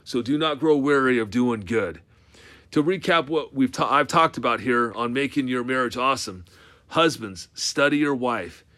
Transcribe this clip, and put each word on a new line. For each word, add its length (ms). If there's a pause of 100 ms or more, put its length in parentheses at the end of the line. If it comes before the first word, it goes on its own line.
so 180
do 160
not 220
grow 180
weary 400
of 140
doing 300
good. 380 (720)
To 120
recap 440
what 280
we've 160
ta-, 180
I've 180
talked 300
about 220
here 340
on 200
making 340
your 160
marriage 340
awesome, 480 (440)
husbands, 640
study 420
your 180
wife. 480 (140)